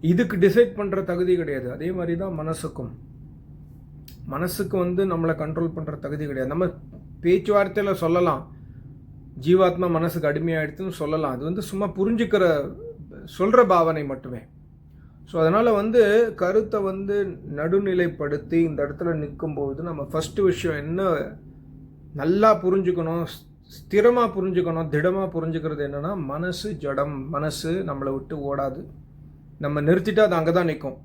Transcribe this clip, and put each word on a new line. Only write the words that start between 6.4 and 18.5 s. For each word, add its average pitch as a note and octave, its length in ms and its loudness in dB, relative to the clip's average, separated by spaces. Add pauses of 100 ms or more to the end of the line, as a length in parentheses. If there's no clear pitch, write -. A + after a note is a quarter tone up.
நம்ம E3 200 0 (540)
பேச்சுவார்த்தையில G3 720 2
சொல்லலாம், E3 600 0 (880)
"ஜீவாத்மா F3 480 4
மனசுக்கு E3 380 0
அடிமையாயிடுச்சுன்னு" D#3+ 600 -2
சொல்லலாம். D#3 420 -2
அது B2+ 120 -6
வந்து F#3 180 -4
சும்மா F#3+ 260 -4
புரிஞ்சுக்கிற, F#3 880 2 (640)
சொல்ற A3+ 260 4
பாவனை E3 400 2
மட்டுமே. C3 340 -10 (880)
So E3 160 -2
அதனால G#3 300 4
வந்து A3 640 4
கருத்தை G#3 460 0
வந்து G3 600 -2 (140)
நடுநிலைப்படுத்தி E3+ 1000 0